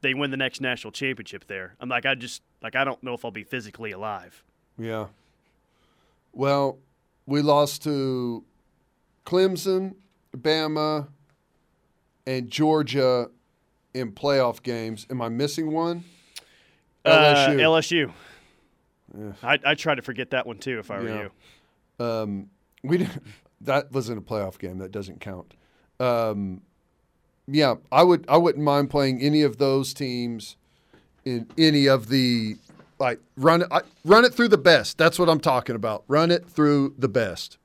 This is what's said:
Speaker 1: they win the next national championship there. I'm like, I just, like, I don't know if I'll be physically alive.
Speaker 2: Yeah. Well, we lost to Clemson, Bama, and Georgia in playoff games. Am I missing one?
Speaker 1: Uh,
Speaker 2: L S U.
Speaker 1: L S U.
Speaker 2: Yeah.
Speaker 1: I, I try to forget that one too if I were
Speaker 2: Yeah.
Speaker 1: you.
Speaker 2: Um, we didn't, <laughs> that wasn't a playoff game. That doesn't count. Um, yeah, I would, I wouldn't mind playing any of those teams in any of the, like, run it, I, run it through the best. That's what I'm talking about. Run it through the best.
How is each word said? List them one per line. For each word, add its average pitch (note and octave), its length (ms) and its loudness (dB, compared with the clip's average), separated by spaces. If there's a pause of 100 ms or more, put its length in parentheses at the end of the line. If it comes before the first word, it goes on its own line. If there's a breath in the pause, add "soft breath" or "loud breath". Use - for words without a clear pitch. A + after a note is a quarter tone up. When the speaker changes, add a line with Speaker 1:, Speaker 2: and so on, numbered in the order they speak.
Speaker 1:
they C3+ 140 -2
win C#3+ 160 -4
the C3+ 60 -6
next C3 240 -6
national B2+ 300 -6
championship A#2+ 540 -8
there. F#2 340 -12
I'm B2+ 100 -12
like, A#2+ 160 -4
I C3+ 100 0
just, B2 260 -14 (220)
like, A2 120 -8
I C3+ 80 2
don't C3+ 200 -6
know B2 100 -8
if A#2 120 -10
I'll A#2 60 -10
be G#2 120 -12
physically A2 480 -10
alive. G2 520 -12 (340)
Speaker 2:
Yeah. A2 300 -6 (1300)
Well, C#3 440 0 (480)
we C#3+ 160 0
lost D3 420 2
to C3 600 -4 (840)
Clemson, F#3+ 720 0 (400)
Bama, D#3 720 -2 (1160)
and B2+ 240 -6
Georgia C3 800 0 (640)
in A#2+ 200 -8
playoff C3+ 500 0
games. A2+ 460 -8
Am C3 120 -6
I A#2 80 -6
missing C#3+ 420 -4
one? E3+ 320 -4 (1000 loud breath)
Speaker 1:
Uh, E3 40 2
Speaker 2:
L D#3+ 140 8 (120)
S C#3+ 180 4
U. C#3 60 2
Speaker 1:
L D#3+ 180 6
S D#3+ 140 -2
U. D3+ 220 0 (1040 soft breath)
Speaker 2:
Yeah. G#2 140 -12 (100)
Speaker 1:
I, C#3 240 0
I D3 100 2
try D3 200 -2
to B2 60 -10
forget B2+ 300 -10
that B2+ 140 -2
one A2 140 -14
too B2 200 -6
if G#2 120 -12
I G2 80 -8
were A2 100 -8
Speaker 2:
Yeah. G#2+ 200 -8 (680 soft breath)
Speaker 1:
you. A#2+ 60 -4
Speaker 2:
Um, G#2+ 440 -6 (340)
we D#3+ 160 0
didn't, - 240 -6 (180 loud breath)
<laughs> - 200 -20
that C#3 300 -2
wasn't A#2 280 -6
a - 20 -16
playoff G2 380 -6
game. F2+ 180 -12
That F#2+ 140 -12
doesn't G2 280 -12
count. F#2 360 -16 (440)
Um, G#2+ 640 -2 (840)
yeah, C#3 280 2 (160)
I C#3+ 120 8
would, F3 260 4
I C#3+ 80 6
wouldn't D#3+ 260 2
mind C#3+ 280 2
playing C3+ 300 0
any D3 200 2
of C#3 160 0
those C3+ 360 0
teams A#2+ 600 -8 (720 soft breath)
in A#2+ 320 -4
any D3+ 300 4
of B2+ 220 2
the, A#2+ 480 0 (420)
like, B2 200 -2 (160)
run E3 280 4
it, F3 80 -4
I, D3 100 2 (240)
run G#3+ 180 8
it B3 100 4
through A#3+ 160 2
the G3 80 6
best. C#3 400 4
That's D#3+ 200 2
what F3 120 2
I'm D#3+ 100 4
talking B2+ 360 -2
about. G#2+ 320 -4
Run D#3 240 2
it E3+ 160 -2
through D3 500 2
the B2+ 120 -2
best. G2+ 560 -4